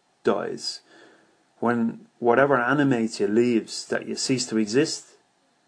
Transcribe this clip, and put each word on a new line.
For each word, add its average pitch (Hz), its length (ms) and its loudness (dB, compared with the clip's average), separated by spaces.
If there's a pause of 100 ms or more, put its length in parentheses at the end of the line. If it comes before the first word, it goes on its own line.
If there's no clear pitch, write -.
(240)
dies, 87 560 -2 (800)
when 117 460 -2 (120)
whatever 127 380 4
animates 123 640 0
you 101 80 0
leaves, 113 600 0
that - 180 -6
you - 100 -8
cease 127 300 -2
to 113 100 -6
exist?" 110 480 0 (640)